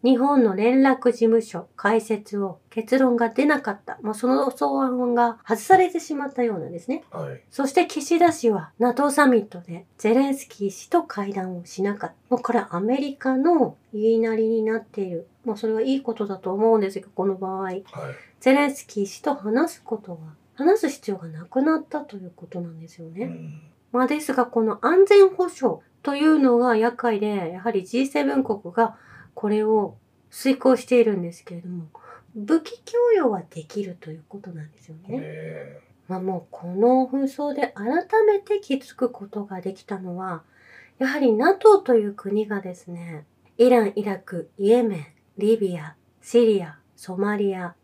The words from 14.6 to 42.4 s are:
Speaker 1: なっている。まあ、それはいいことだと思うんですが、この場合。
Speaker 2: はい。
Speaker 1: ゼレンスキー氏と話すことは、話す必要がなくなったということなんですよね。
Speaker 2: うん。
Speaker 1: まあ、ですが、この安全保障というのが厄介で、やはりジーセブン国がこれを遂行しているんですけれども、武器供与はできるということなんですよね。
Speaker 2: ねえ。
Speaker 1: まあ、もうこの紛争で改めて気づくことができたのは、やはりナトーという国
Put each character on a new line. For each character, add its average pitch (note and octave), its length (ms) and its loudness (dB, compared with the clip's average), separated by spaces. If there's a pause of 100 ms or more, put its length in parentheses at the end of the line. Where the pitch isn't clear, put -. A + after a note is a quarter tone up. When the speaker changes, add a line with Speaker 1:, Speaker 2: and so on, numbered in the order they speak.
Speaker 1:
な A3 160 -2
っ A3 80 -8
て - 160 -10
い F#3 80 -6
る。 E3+ 180 -10 (160)
ま A3+ 100 -6
あ、 G#3 40 -8
そ A3+ 80 -8
れ A3 80 -2
は A3 80 -2
い C4+ 140 0
い C4+ 80 -4
こ A3+ 100 -6
と G#3+ 140 -6
だ F#3+ 100 -8
と F#3 160 -6
思 A3 220 4
う - 20 4
ん G#3 40 2
で G3 100 -2
す G3+ 80 -10
が、 - 160 -16
こ G#3 100 -2
の G3 80 0
場 F#3 140 -8
合。 F#3+ 140 -6
Speaker 2:
は F#3 100 -6
い。 F#3+ 120 -10 (560)
Speaker 1:
ゼ C4 140 4
レ C#4+ 140 2
ン C#4 80 -6
ス - 100 -18
キ - 180 -6
ー - 40 -2
氏 - 160 -18
と C#4+ 100 -2
話 C4 400 -2
す - 100 -20
こ A3 140 -8
と F#3+ 140 -16
は、 D#3+ 80 -14 (340)
話 F#4 280 2
す C#4+ 80 -2
必 - 220 -8
要 F#3 60 -6
が E3+ 120 -14
な D#3+ 160 -14
く C4+ 180 -2
な D#4+ 140 2
っ D#4 60 -6
た - 180 -8
と - 140 -16
い F#3 80 -14
う F3 120 -16
こ E3 100 -20
と F3 160 -12
な E3+ 80 -10
ん D#3+ 100 -18
で E3 80 -18
す - 120 -20
よ E3 100 -16
ね。 F#3+ 160 -10
Speaker 2:
う C4 40 -10
ん。 D#3+ 320 -14 (300)
Speaker 1:
ま B3 100 0
あ、 B3+ 60 2
で D4 140 -2
す C4+ 120 -6
が、 B3+ 120 2
こ A#3 160 -2
の A3 240 -4
安 F#4 220 6
全 G4+ 220 10
保 F4+ 200 -2
障 G#3+ 300 -4 (240)
と C#4 120 -2
い C#4+ 100 0
う D#4 140 6
の B3 200 4
が A#3+ 180 2
厄 A#3 180 0
介 A3 240 -2
で、 G3 340 -4
や F#3 60 -12
は A3+ 120 -4
り F#3+ 140 -2
ジ B3 160 -2
ー C4+ 40 2
セ C#4+ 180 -2
ブ C#4+ 120 -2
ン C4+ 80 0
国 G#3 160 -4 (120)
が A3 260 0 (380)
こ G#3 140 -4
れ G#3+ 140 0
を G#3+ 340 0 (340)
遂 C4+ 260 0
行 C4 180 4
し B3 100 -8
て B3 140 4
い A3+ 40 6
る G#3+ 120 2
ん F3+ 60 -4
で E3+ 100 -8
す - 140 -20
け F3 100 -16
れ E3+ 60 -12
ど F3+ 80 -14
も、 F3 160 -10 (500)
武 C4 280 0
器 - 200 -18
供 - 140 -6 (180)
与 D4+ 140 2
は F3+ 180 -4
で D#3+ 160 -16
き G#3 200 -10
る F3+ 160 -12
と E3 100 -16
い D#3 60 -12
う D#3+ 120 -20
こ G3+ 120 -18
と F#3+ 120 -16
な D#3 120 -14
ん D3+ 80 -20
で - 80 -20
す - 80 -20
よ D#3 80 -20 (120)
ね。 A3+ 100 -8
Speaker 2:
ね - 40 -6
え。 D#3 600 -14 (260)
Speaker 1:
ま F#3 100 -8
あ、 - 20 -8
も F#3 200 -6
う - 100 -16
こ - 180 -16
の B3 440 2
紛 C#4 120 -2
争 C#4+ 300 -4
で C#4+ 220 -4
改 G3+ 100 -8 (400)
め G4+ 140 4
て G4+ 200 -4
気 C#4 160 -4
づ - 200 -12
く B3 140 -2
こ G3+ 180 -14
と G#3 160 -10
が F#3+ 180 -12
で F#3+ 120 -8
き - 100 -20
た G3 160 -10
の F3+ 180 -10
は、 F3+ 260 -10 (540)
や C4 100 -2
は D4 120 -4
り B3 140 4
ナ D4+ 220 2
ト G4+ 240 6
ー G4 40 -6
と B3+ 120 2
い G#3 120 2
う G3 60 -8
国 G#3 340 -4